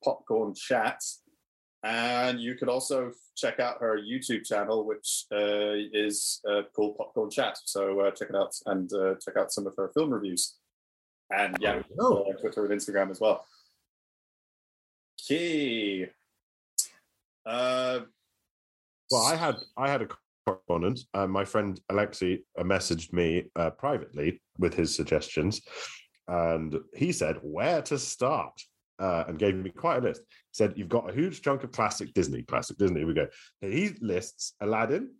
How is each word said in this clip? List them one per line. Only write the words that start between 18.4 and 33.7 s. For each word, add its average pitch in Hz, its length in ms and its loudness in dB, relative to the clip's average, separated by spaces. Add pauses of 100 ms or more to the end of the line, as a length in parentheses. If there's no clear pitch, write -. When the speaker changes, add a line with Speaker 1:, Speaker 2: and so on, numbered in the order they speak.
Speaker 2:
Well, 120 140 4
I 143 120 4
had, 160 200 2 (220)
I 135 120 2
had 139 120 2
a 107 60 -4 (380)
correspondent. 95 540 0 (140)
Uh, 98 140 2
my 95 180 0
friend 98 340 0 (100)
Alexei, 98 540 0 (140)
uh, 87 60 0
messaged 90 500 0
me, 85 420 2
uh, 85 160 2
privately 82 720 -4 (160)
with 87 160 2
his 80 200 2
suggestions, 78 680 0 (640)
and 82 500 0 (160)
he 170 200 0
said, 80 280 0
"Where 117 420 0
to 147 140 -2
start?" 123 640 -2 (380)
Uh, 90 280 2
and 82 120 -6
gave 101 160 4
me 95 140 -4
quite 156 280 0
a 127 40 0
list. - 260 0
He - 260 -20
said, 104 240 2
"You've 95 120 -6
got 92 200 2
a 92 40 -6
huge 151 280 0
chunk 139 220 0
of 127 80 -8
classic - 420 0
Disney." 67 300 2
Classic - 340 -4
Disney, 95 220 4
here 80 80 0
we 82 60 2
go. 71 140 2 (340)
He 151 400 -2